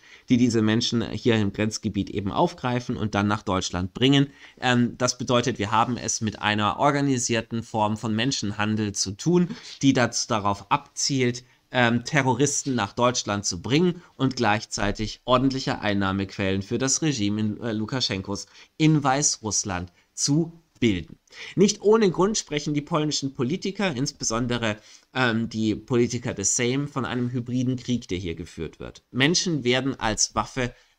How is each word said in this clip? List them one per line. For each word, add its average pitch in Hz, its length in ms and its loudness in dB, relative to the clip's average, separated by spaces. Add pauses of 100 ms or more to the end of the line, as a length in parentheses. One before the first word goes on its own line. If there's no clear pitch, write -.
(280)
die 127 100 4
diese 117 240 4
Menschen 110 500 0
hier 113 260 2
im 101 160 0
Grenzgebiet 104 560 -4
eben 98 220 -4
aufgreifen 123 680 -2
und 104 180 -4
dann 101 120 2
nach 104 160 0
Deutschland 92 500 -2
bringen. 139 340 4 (320)
Ähm, 120 380 2
das 123 200 -2
bedeutet, 120 400 0
wir 101 140 -2
haben 117 240 2
es - 240 -6
mit 110 220 -4
einer 104 380 2
organisierten 127 840 0
Form 107 320 0
von 110 180 -4
Menschenhandel 107 800 -2
zu 95 200 -4
tun, 180 440 2 (260)
die 139 120 6
dazu, 120 340 0
darauf 101 420 -2
abzielt, 127 760 -2 (300)
ähm, 120 300 2
Terroristen 135 680 0
nach 101 180 -2
Deutschland 120 520 0
zu 92 140 -4
bringen 170 440 2 (120)
und 127 200 0
gleichzeitig 107 880 -2
ordentliche 131 560 2
Einnahmequellen 98 800 0
für 120 160 -4
das 131 240 0
Regime 107 400 0
in, 107 200 -2
äh, 113 100 -4
Lukaschenkos 104 760 -4 (320)
in 156 260 6
Weißrussland 110 880 -2 (220)
zu 165 380 0 (280)
bilden. 92 380 0 (380)
Nicht 208 260 4
ohne 214 300 6
Grund 196 260 2
sprechen 147 380 -4
die 147 60 0
polnischen 147 520 -2
Politiker, 185 640 -2
insbesondere, 117 800 -2 (380)
ähm, 117 340 0
die 110 240 0
Politiker 120 640 0
des - 200 -2
Sejm, 131 320 0
von 135 180 -4
einem 123 260 -4
hybriden 127 440 -2
Krieg, 123 320 -4
der 87 120 -4
hier 85 160 -6
geführt 80 440 -12
wird. 60 300 -14
Menschen 147 540 0
werden 127 360 0
als - 360 -2
Waffe 120 400 -4 (240)